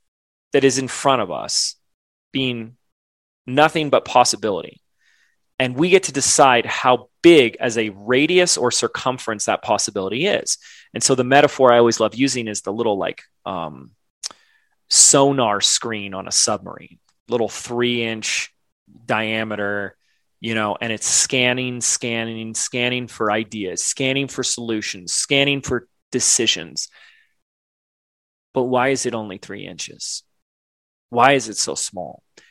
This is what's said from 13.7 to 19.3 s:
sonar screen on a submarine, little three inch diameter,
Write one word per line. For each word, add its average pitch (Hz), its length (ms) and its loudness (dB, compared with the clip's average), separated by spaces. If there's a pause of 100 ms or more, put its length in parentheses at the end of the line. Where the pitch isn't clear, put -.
sonar 135 720 4
screen 104 520 -4
on 95 140 -10
a - 40 -12
submarine, - 680 -4 (300)
little 113 200 -2
three 120 540 -4
inch 110 500 -6 (520)
diameter, 107 880 -4 (460)